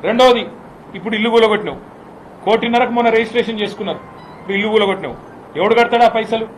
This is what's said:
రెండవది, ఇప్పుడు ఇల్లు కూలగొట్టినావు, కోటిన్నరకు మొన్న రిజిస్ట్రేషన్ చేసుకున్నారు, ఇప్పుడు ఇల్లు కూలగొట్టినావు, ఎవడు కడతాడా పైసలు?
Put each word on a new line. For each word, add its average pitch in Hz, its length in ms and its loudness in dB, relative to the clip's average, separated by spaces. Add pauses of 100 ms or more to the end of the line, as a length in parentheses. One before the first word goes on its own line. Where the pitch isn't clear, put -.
రెండవది, 240 380 4 (520)
ఇప్పుడు 196 220 -6
ఇల్లు 226 160 0
కూలగొట్టినావు, 208 440 2 (640)
కోటిన్నరకు 233 520 0
మొన్న 233 180 2
రిజిస్ట్రేషన్ 226 480 -2
చేసుకున్నారు, 196 380 -6 (380)
ఇప్పుడు 196 180 -8
ఇల్లు 208 180 -2
కూలగొట్టినావు, 185 420 0 (420)
ఎవడు 208 200 2
కడతాడా 233 280 4 (100)
పైసలు? 220 300 -4 (120)